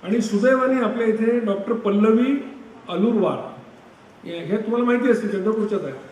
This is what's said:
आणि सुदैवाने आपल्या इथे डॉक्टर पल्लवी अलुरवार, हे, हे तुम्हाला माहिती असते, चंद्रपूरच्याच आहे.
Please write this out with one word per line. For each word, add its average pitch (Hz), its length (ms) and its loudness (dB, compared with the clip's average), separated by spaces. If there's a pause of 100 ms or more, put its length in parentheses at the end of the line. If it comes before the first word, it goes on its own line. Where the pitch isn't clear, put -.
आणि 214 180 0
सुदैवाने 254 600 2
आपल्या 226 260 0
इथे 220 340 2
डॉक्टर 208 320 -2
पल्लवी 220 720 2 (440)
अलुरवार, 185 500 0 (880)
हे, 170 120 -10
हे 180 180 -4
तुम्हाला 233 280 -2
माहिती 240 260 2
असते, 208 180 0
चंद्रपूरच्याच 202 560 -2
आहे. 135 80 -8 (200)